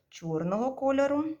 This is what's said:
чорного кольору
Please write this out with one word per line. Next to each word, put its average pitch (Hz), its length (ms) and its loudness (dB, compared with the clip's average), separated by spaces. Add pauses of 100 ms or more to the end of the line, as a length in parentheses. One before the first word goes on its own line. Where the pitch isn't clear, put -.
чорного 170 640 -2
кольору 277 500 2 (160)